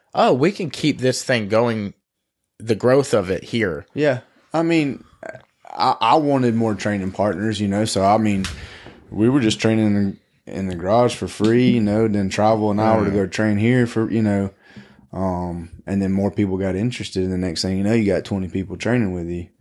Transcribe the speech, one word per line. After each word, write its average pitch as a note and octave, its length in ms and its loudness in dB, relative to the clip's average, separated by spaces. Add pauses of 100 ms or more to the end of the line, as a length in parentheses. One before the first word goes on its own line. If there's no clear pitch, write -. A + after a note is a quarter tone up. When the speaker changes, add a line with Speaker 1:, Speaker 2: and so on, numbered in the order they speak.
(140)
Speaker 1:
"Oh, A3 200 4
we C#3+ 180 2
can F#3+ 180 -8
keep - 300 -2
this B2+ 240 0
thing A2+ 260 -2
going, A2 440 0 (640)
the A2 160 -2
growth C3 380 2
of G2 180 2
it - 140 -4
here." F#2+ 480 -4
Speaker 2:
Yeah. C#3 260 0 (340)
I D#3+ 100 0
mean, D#3+ 400 0 (680)
I, A#2 280 0
I A#2 140 6
wanted C#3 380 4
more A2+ 220 0
training F#2+ 360 -2
partners, G2+ 500 -2
you G#2 80 0
know, G2 160 0
so, F#2+ 180 0
I G2+ 140 6
mean, G#2 280 0 (640)
we G#2+ 200 2
were C#3 100 2
just G#2+ 220 0
training A2 340 2
in, G2+ 240 -2 (260)
in F#2+ 220 -8
the F2+ 80 -6
garage A2 400 2
for F#2 140 -6
free, A#2 400 4
you B2 100 4
know, G#2+ 300 2
then G2+ 200 0
travel G#2+ 420 2
an G#2 80 0
hour A2 260 4
to G2+ 60 0
Speaker 1:
Mm. - 20 0
Speaker 2:
go G2+ 140 2
train G#2+ 300 0
here A#2+ 300 2
for, A2+ 240 -2
you A2+ 100 0
know, G2+ 280 0 (640)
um, F2 560 -6 (160)
and G2 160 -2
then F#2+ 100 -2
more G2 200 0
people F#2+ 260 -2
got F#2 180 -2
interested, G2+ 480 -4
and F#2 80 -2
the F#2 60 -2
next F2+ 240 -4
thing F#2+ 160 -2
you G2 80 -2
know, G#2+ 80 2
you A2+ 120 2
got - 200 0
twenty F#2+ 240 -4
people F#2 280 -6
training A2 360 -2
with E2+ 160 -6
you, F2 180 -8 (140)